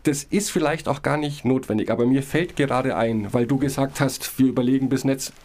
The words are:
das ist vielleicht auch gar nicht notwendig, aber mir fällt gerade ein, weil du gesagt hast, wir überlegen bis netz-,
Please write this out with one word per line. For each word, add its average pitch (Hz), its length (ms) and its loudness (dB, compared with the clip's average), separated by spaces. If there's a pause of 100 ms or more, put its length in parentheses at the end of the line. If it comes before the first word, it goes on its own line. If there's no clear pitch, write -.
das 147 220 0
ist 208 260 -2
vielleicht 156 380 0
auch 135 120 -4
gar 139 140 0
nicht 147 300 -4
notwendig, 123 440 0
aber 113 160 2
mir 135 160 4
fällt 160 360 -2
gerade 131 400 0
ein, 110 360 0
weil 120 140 2
du 135 100 2
gesagt 135 440 -2
hast, - 380 -2
wir 131 80 6
überlegen 131 420 2
bis 131 160 0
netz-, 135 260 -2 (140)